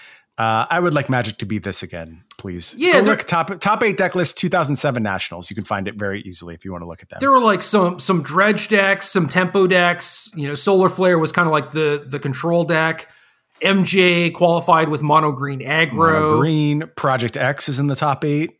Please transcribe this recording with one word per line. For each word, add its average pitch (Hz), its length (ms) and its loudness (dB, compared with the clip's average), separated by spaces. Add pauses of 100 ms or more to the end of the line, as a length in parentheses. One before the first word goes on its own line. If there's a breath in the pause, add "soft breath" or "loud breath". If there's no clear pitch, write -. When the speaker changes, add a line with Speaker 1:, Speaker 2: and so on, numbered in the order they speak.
(380 loud breath)
Speaker 1:
uh, 113 320 2
I 170 100 0
would 175 160 0
like 143 140 -2
Magic 123 300 -2
to - 60 -6
be 104 140 -4
this 92 240 -8
again, 82 400 -14 (140)
please. 90 380 -10
Speaker 2:
Yeah, 339 180 0
Speaker 1:
Go 269 80 6
Speaker 2:
there 208 160 4
Speaker 1:
look, - 100 -8
top, 175 320 -2
top 214 240 0
eight 214 140 0
deck 185 180 0
list, 180 220 -2
two 180 120 -2
thousand 147 280 0
seven 127 260 -2
Nationals. 90 480 -6
You 98 40 -12
can 92 100 -8
find 98 220 -4
it 101 80 -10
very 101 260 -6
easily 87 340 -14
if - 100 -16
you 95 60 -10
wanna 87 160 -12
look 82 160 -16
at - 60 -20
them. - 100 -14
Speaker 2:
There 277 120 0
were, 262 100 6
like, 208 200 2
some, 180 380 0
some 170 240 0
dredge 190 460 0
decks, 196 400 2
some 175 180 0
tempo 185 400 2
decks. 175 680 0
You 143 120 -6
know, 143 80 -6
Solar 185 340 4
Flare 180 300 2
was 156 120 0
kinda 175 200 0
like 151 220 0
the, 147 340 0
the 135 100 -8
control 160 460 -2
deck. 160 460 -2 (520 soft breath)
M 190 220 4
J 175 480 2
qualified 165 580 2
with 151 140 -4
mono 151 280 4
green 139 280 -6
aggro. 160 340 -2
Speaker 1:
Mono 156 460 4
green. 151 440 2 (120)
Project 131 420 -2
X 139 320 -2
is 131 100 -4
in 143 80 0
the 143 80 -2
top 147 300 -2
eight. 147 340 -2